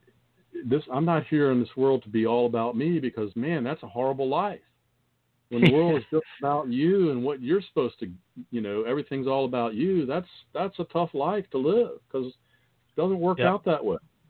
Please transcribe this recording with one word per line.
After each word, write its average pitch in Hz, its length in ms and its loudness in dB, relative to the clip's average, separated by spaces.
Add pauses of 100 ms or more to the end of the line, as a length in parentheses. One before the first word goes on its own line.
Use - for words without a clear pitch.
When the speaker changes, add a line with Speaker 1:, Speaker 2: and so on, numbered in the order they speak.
(640)
Speaker 1:
this, 135 180 0 (100)
I'm 139 120 0
not 160 220 0
here 147 260 2
in 123 80 4
this 110 160 -4
world 131 280 2
to - 40 -18
be 110 180 0
all 120 200 2
about 117 300 -2
me 160 220 0
because, 113 380 -4
man, 139 280 -2
that's 139 180 -6
a 127 60 -16
horrible 131 400 -2
life. 170 320 -2 (920)
When 120 120 2
the - 100 8
world 160 260 4
is 127 80 -6
Speaker 2:
<laughs> - 60 -10
Speaker 1:
just 156 120 0 (160)
about 143 280 -2
you 165 420 2
and 123 120 -2
what 135 180 -4
you're 160 280 0
supposed 117 320 -2
to, 101 100 -8 (400)
you 120 100 -4
know, 104 220 -4
everything's 135 440 -4
all 135 180 0
about 120 300 -2
you, 170 320 0
that's, 160 220 -4 (240)
that's 190 260 -6
a 175 60 -4
tough 165 300 -2
life 180 380 -2
to 139 60 -2
live 180 420 0 (100)
'cause 131 160 -4
it - 760 -14
doesn't 185 200 2
work 175 180 0
Speaker 2:
Yep. 123 80 4
Speaker 1:
out 196 180 2
that 151 200 0
way. 92 140 -2 (320)